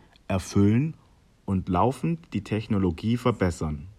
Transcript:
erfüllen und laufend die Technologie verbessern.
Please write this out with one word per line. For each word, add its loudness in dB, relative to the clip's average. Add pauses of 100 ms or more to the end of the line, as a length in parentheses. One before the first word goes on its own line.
(260)
erfüllen 2 (520)
und -2
laufend 0
die -4
Technologie 0
verbessern. -2 (120)